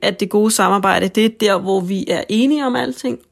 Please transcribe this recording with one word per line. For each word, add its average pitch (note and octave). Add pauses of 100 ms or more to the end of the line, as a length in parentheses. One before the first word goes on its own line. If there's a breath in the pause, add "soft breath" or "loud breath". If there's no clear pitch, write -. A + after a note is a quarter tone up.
at -
det G3+
gode G#3+
samarbejde, F#3+
det G#3+
er A3 (100)
der, G3
hvor F#3+
vi F#3
er -
enige C4+
om B3
alting, B3+ (120)